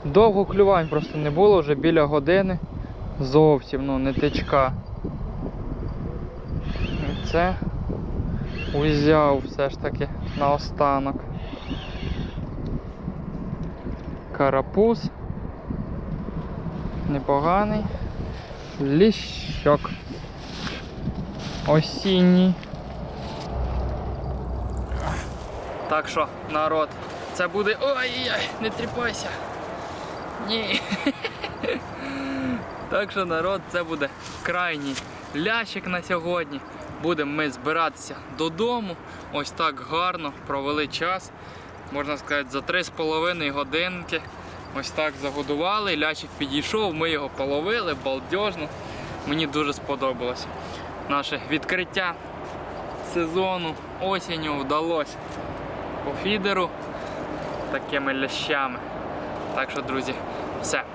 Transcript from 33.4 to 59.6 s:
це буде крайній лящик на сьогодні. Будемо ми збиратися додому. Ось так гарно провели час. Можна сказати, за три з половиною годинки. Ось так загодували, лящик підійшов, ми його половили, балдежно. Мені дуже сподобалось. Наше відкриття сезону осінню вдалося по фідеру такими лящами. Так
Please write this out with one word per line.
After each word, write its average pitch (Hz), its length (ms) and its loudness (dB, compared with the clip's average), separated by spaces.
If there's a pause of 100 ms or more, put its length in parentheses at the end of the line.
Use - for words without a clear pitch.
це 175 140 0
буде 156 260 -2 (340)
крайній 165 520 0 (420)
лящик 202 500 0
на 180 160 -2
сьогодні. 170 580 0 (420)
Будемо 151 300 2
ми 151 180 2
збиратися 147 680 0 (220)
додому. 185 580 0 (360)
Ось 143 180 -2
так 147 400 0
гарно 170 420 0 (140)
провели 143 400 0
час. 180 440 -2 (600)
Можна 143 240 -2
сказати, 143 340 -2
за 139 100 0
три 165 240 0
з - 40 -4
половиною 160 640 0
годинки. 165 680 -2 (580)
Ось 135 120 -4
так 156 320 0
загодували, 151 760 0
лящик 151 420 -2
підійшов, 151 560 0
ми 165 160 0
його 143 260 0
половили, 151 680 0
балдежно. 147 640 -2 (580)
Мені 156 200 0
дуже 143 260 0
сподобалось. 127 760 -2 (640)
Наше 139 320 0 (100)
відкриття 175 640 0 (1000)
сезону 175 600 0 (260)
осінню 165 580 -2
вдалося 151 580 0 (880)
по 143 60 -2 (120)
фідеру 190 480 2 (1000)
такими 139 420 -2
лящами. 135 640 0 (760)
Так 131 160 -2